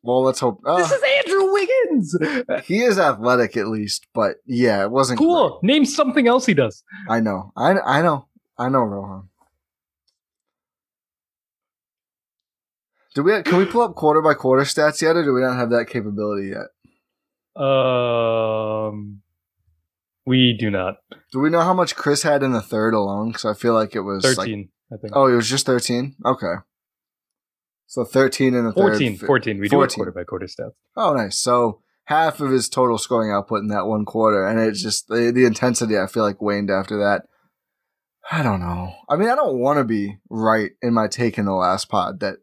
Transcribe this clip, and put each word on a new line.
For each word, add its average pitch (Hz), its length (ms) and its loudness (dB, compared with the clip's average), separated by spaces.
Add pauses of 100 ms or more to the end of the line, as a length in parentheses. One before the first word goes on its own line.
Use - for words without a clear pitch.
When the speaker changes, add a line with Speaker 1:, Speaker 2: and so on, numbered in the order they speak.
Speaker 1:
Well, 127 180 2
let's 131 160 2
hope, 117 260 -2
uh, 165 120 2
Speaker 2:
This 175 140 0
is 523 100 0 (160)
Andrew 381 340 0
Wiggins! 359 680 0 (480)
Speaker 1:
he 214 180 0
is 208 160 2
athletic 123 580 2
at 104 100 -2
least, 107 460 -6
but 104 220 0 (100)
yeah, 117 380 2
it 107 80 -2
wasn't 135 280 0
Speaker 2:
Cool. 311 420 2
Speaker 1:
great. - 20 -4
Speaker 2:
Name 277 220 4
something 262 420 2
else 247 180 4
he 196 80 4
does. 127 300 0 (260)
Speaker 1:
I 117 120 0
know. 98 360 -4
I, 135 220 2
I 143 240 0
know. 151 240 0 (300)
I 120 120 -2
know, 131 140 2
Rohan. 98 460 -8 (3750)
Do 143 80 -2
we, 196 200 4
can 175 140 2
we 190 80 4
pull 226 160 0
up 220 140 0
quarter 156 260 4
by 156 120 4
quarter 131 300 2
stats 151 380 0
yet, 160 140 2
or 170 80 2
do 143 100 2
we 127 80 2
not 127 140 0
have 120 160 -2
that 120 160 2
capability 104 600 -6
yet? 101 180 -10 (960)
Speaker 2:
Um, 113 1600 -2 (1040)
we 127 340 2
do 110 100 -2
not. 95 260 -2 (360)
Speaker 1:
Do 131 80 -6
we 147 100 2
know 170 120 2
how 180 120 2
much 180 220 0
Chris 147 280 -2
had 143 200 2
in 131 80 0
the 113 100 -2
third 110 320 -2
alone? 104 380 -2
'Cause - 140 -10
I 107 80 -2
feel 120 200 0
like 110 220 0
it 104 60 -4
was, 95 220 -6
like - 120 2
Speaker 2:
Thirteen, 101 340 -8 (220)
I 110 60 -16
think. 101 180 -14
Speaker 1:
Oh, 139 120 6
it 123 80 4
was 117 140 0
just 135 160 -2
thirteen? 127 500 -2 (100)
Okay. 107 300 -2 (1300)
So 123 160 -4
thirteen 131 500 2
in 120 120 0
the 110 80 -4
third. 185 80 2
Speaker 2:
Fourteen, 113 360 2
Speaker 1:
Fi- - 100 -12
Speaker 2:
fourteen. 120 320 0
We 101 100 -2
do 139 100 4
have 135 40 6
Speaker 1:
fourteen. 131 200 -2
Speaker 2:
quarter 90 80 -8
by 87 140 -10
quarter 92 220 -10
stats. - 260 -14 (240)
Speaker 1:
Oh, 185 160 0
nice. 107 260 -4
So 120 400 0 (260)
half 156 360 0
of 135 100 -2
his 127 160 0
total 120 300 0
scoring 110 340 -2
output 101 300 -2
in 107 80 -6
that 101 180 -2
one 107 160 -2
quarter, 107 420 2
and 113 140 0
it's 107 220 0
just 107 260 -6
the, 117 260 0
the 127 120 6
intensity, 113 520 0
I 95 100 -2
feel 113 160 -2
like, 101 180 -2
waned 101 280 -2
after 95 280 -2
that. 101 300 0 (1000)
I 160 140 -2
don't 101 160 0
know. 87 340 -8 (140)
I 147 80 0
mean, 208 140 0
I 254 60 2
don't 190 240 0
wanna 139 260 2
be 101 320 -4 (120)
right 110 420 0 (100)
in 120 120 0
my 110 140 2
take 117 300 -2
in 104 80 -2
the 98 80 -2
last 92 360 0
pod 95 300 -4
that 101 240 -6